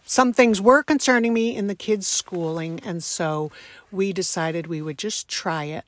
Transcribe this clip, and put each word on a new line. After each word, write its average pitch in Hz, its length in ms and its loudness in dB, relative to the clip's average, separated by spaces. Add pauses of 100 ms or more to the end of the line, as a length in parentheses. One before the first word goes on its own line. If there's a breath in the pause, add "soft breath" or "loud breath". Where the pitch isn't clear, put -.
some 254 280 4
things 220 280 4
were 262 220 6
concerning 247 500 2
me 226 220 0
in 202 140 -4
the 190 80 -6
kids' 208 320 -2
schooling, 165 760 -4
and 170 160 -6
so 156 520 -4 (400 loud breath)
we 196 200 0
decided 165 540 -2
we 156 160 -6
would 151 160 -8
just - 300 -6
try 160 380 -4
it 156 200 -10